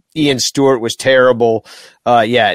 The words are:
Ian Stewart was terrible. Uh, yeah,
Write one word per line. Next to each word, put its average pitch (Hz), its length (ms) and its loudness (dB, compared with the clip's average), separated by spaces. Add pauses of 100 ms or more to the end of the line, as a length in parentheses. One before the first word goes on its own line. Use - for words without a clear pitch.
(140)
Ian 143 240 -2
Stewart 135 420 0
was 117 140 -6
terrible. 120 720 0 (380)
Uh, 120 220 2
yeah, 113 280 0